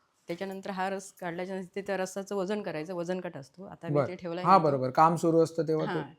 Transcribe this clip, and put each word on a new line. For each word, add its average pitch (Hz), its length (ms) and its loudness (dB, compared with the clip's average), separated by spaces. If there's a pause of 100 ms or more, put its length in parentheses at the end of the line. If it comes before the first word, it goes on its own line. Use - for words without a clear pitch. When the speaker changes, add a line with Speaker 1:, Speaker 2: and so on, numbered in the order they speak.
(260)
Speaker 1:
त्याच्यानंतर 190 440 -8
हा 185 200 -4
रस 196 220 -8
काढल्याच्या 185 440 -8
नंतर 190 300 -8
त्या 196 100 -2
रसाचं 190 400 -4
वजन 202 260 -2
करायचं, 170 320 -6
वजन 175 260 -4
काटा 165 200 -10
असतो. 175 240 -18
आता 170 240 -14
मी 147 60 0
Speaker 2:
बरं. 139 140 2
Speaker 1:
ते 180 80 -8
ठेवलाय 175 280 -8
Speaker 2:
हां, 180 100 8
Speaker 1:
इथं. 170 100 8
Speaker 2:
बरोबर. 131 260 2
काम 160 260 6
सुरू 165 240 4
असतं 160 220 2
तेव्हा 156 240 0
Speaker 1:
हां, 160 160 -2
Speaker 2:
तो. 131 60 -10 (100)